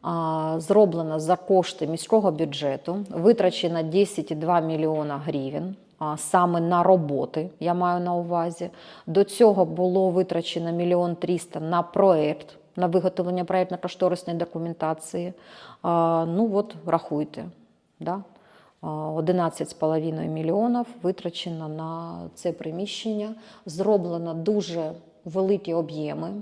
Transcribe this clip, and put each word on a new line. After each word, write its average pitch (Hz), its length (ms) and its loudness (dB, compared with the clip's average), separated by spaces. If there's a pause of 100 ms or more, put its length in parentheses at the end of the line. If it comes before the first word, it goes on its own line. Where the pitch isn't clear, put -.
а, 160 540 -2
зроблено 165 640 4
за 170 160 4
кошти 180 500 2
міського 190 440 2
бюджету, 147 640 -2 (140)
витрачено 175 720 2
десять 165 480 0
і 160 40 -2
два 165 260 2
мільйона 156 580 -2
гривень, 147 580 -4 (220)
а, 151 180 -4
саме 175 440 4
на 175 220 4
роботи, 160 680 4 (100)
я 170 140 0
маю 175 300 0
на 175 100 -2
увазі. 175 560 -4 (360)
До 190 180 4
цього 202 400 6
було 180 460 2
витрачено 170 600 -2
мільйон 175 440 2
триста 170 440 -4
на 170 220 0
проект, 170 760 2 (200)
на 180 100 2
виготовлення 180 580 0
проектно-кошторисної 180 920 -2
документації. 165 960 -6 (500)
А, 165 460 2
ну 208 260 0
от, 208 200 -2 (120)
рахуйте, 156 580 -2 (560)
да? 180 220 -6 (580)
А, 160 80 -10 (220)
одинадцять 165 600 0
з - 40 -16
половиною 160 560 -2
мільйонів 208 560 0 (160)
витрачено 170 680 -6
на 165 520 -10 (140)
це 170 180 -4
приміщення. 208 840 -6 (320)
Зроблено 170 680 0
дуже 170 580 -2 (320)
великі 185 500 0
об'єми. 151 560 -4 (120)